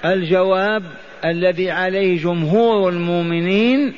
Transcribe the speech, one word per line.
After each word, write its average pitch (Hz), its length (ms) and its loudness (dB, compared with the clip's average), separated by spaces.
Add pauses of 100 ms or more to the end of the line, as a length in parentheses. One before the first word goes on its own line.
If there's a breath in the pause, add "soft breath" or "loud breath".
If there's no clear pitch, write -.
الجواب 185 760 2 (420)
الذي 175 460 0
عليه 185 520 0
جمهور 185 680 2
المؤمنين 175 1080 0